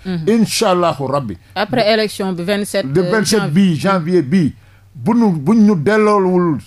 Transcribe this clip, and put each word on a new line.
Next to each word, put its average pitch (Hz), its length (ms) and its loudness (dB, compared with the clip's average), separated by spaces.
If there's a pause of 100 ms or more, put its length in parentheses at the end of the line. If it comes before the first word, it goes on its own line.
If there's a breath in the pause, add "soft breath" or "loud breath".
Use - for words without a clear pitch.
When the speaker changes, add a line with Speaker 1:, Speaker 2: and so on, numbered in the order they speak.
Speaker 1:
Mhm. 175 220 -6
Speaker 2:
Incha 220 420 0
allahu 170 360 0
rabbi. 127 300 -4 (180)
Speaker 1:
Après 208 380 -2
élection 208 400 -2
bi 175 120 -6
vingt-sept, 202 480 -4
Speaker 2:
de 175 80 2
Speaker 1:
euh, 180 100 0
Speaker 2:
vingt-sept 208 300 0
Speaker 1:
janvier. 151 120 -2
Speaker 2:
bii 180 280 2
janvier 175 420 0
bii 139 320 0 (400 soft breath)
bu 135 200 -2
nu 233 180 2
buñ 175 340 2
ñu 208 100 4
delloowul 185 920 2